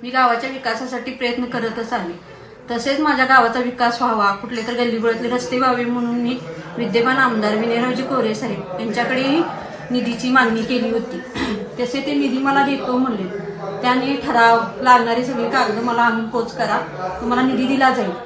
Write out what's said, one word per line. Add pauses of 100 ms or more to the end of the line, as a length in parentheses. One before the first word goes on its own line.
मी
गावाच्या
विकासासाठी
प्रयत्न
करतच
आहे. (580)
तसेच
माझ्या
गावाचा
विकास
व्हावा,
कुठले
तर
गल्लीबोळातले
रस्ते
व्हावे
म्हणून
मी (400)
विद्यमान
आमदार
विनयरावजी
कोरे
साहेब
यांच्याकडेही (500)
निधीची
मागणी
केली
होती.
<clears throat>
तसे
ते
निधी
मला
देतो
म्हणले. (580)
त्याने
ठराव, (220)
लागणारी
सगळी
कागद
मला
आणून
पोच
करा, (420)
तुम्हाला
निधी
दिला
जाईल. (140)